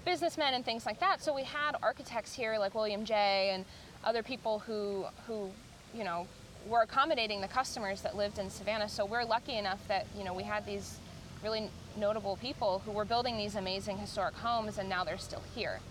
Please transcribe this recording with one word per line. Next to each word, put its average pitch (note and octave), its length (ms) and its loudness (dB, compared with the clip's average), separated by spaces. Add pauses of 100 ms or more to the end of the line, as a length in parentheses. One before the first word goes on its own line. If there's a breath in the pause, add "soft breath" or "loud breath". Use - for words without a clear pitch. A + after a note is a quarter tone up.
businessmen D#4+ 520 2
and B3 100 0
things A3+ 200 -2
like G#3+ 140 -2
that. F4+ 240 4
So D4+ 100 2
we C4+ 120 0
had D4 360 0
architects A#3 520 0
here A3 260 0
like G3 160 2
William G#3+ 300 0
Jay G3+ 480 4
and F#3+ 100 -2 (400 loud breath)
other A3+ 180 4
people A3 380 0
who, G3+ 460 -2 (200)
who, G#3 240 -4 (460)
you A3+ 80 -4
know, F3 240 -2 (400)
were A#3 140 6
accommodating A#3+ 580 4
the G3 80 -2
customers G#3 540 -2
that - 160 0
lived G3+ 220 0
in F#3+ 100 -2
Savannah. G#3 400 0
So G3+ 160 2
we're A3+ 180 2
lucky A#3 340 2
enough G3 300 0
that, G3 180 2 (120)
you G3+ 80 -4
know, F3+ 80 -2
we F#3+ 100 -4
had G#3 220 -2
these G3+ 320 -6 (440 loud breath)
really A3 280 -2 (280)
notable G#3 440 2
people G#3+ 440 0
who A3 60 -6
were G#3 140 2
building A#3 320 2
these G#3 180 -2
amazing G3 420 -2
historic G3+ 380 0
homes, A3 440 0
and F#3+ 100 -2
now F#3 160 2
they're E3 120 -2
still - 260 -8 (120)
here. C#3+ 240 -2 (120)